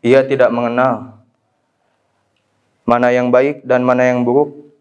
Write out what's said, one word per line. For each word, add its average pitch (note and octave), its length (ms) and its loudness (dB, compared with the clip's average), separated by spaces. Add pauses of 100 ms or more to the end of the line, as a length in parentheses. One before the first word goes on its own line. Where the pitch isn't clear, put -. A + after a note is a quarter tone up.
ia C3 240 4
tidak B2+ 240 0
mengenal A#2+ 720 -4 (1600)
mana A#2+ 240 2
yang B2 240 0
baik C#3 320 0
dan B2+ 160 0
mana B2+ 320 0
yang B2 160 -2
buruk C#3+ 240 0 (280)